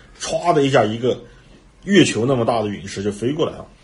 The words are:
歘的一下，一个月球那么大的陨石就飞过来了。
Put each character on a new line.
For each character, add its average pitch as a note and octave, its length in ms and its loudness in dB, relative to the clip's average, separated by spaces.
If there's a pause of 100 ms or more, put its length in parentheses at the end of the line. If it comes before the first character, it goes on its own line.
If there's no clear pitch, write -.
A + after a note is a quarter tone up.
(200)
歘 E3 320 -2
的 D3 120 2
一 C3+ 60 0
下， B2+ 140 4
一 A2 120 -4
个 A#2 220 -2 (680)
月 F#3 200 6
球 G#2+ 200 0
那 C3+ 120 2
么 A#2 80 0
大 A#2 180 2
的 G#2+ 60 -4
陨 G2 180 -8
石 G2 160 -8
就 G#2 80 -2
飞 A#2+ 220 -4
过 D#3 120 -2
来 - 80 -4
了。 - 140 -16 (180)